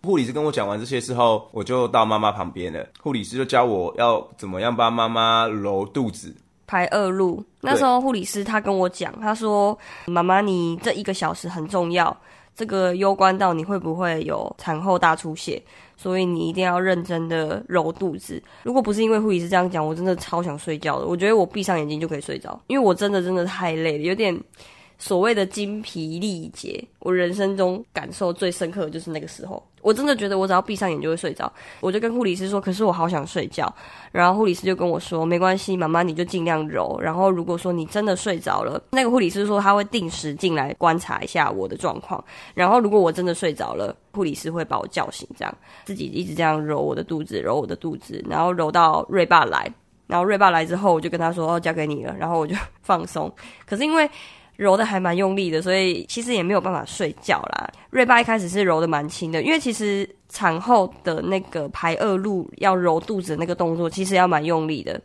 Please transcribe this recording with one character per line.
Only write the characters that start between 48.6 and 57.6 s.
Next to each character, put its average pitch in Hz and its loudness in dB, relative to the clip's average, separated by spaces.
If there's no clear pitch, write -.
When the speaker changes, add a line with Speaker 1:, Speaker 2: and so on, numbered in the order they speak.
Speaker 2:
到 160 4
瑞 185 4
爸 165 6
来。 - -2
然 180 0
后 175 2
瑞 202 2
爸 196 8
来 165 4
之 170 -2
后， 196 4
我 156 2
就 165 -4
跟 170 -4
他 165 2
说 170 -2
：“哦， 170 0
交 165 -2
给 156 -2
你 147 -4
了。” - -8
然 165 -4
后 170 2
我 151 0
就 175 -4
<laughs> - -20
放 170 0
松。 156 -6
可 208 -6
是 240 -2
因 311 0
为 302 4
揉 202 4
得 220 2
还 202 -2
蛮 175 0
用 190 2
力 190 0
的， 160 0
所 180 0
以 185 0
其 - -6
实 240 -2
也 190 0
没 180 0
有 185 4
办 190 -2
法 160 -4
睡 160 -4
觉 - 0
啦。 - -4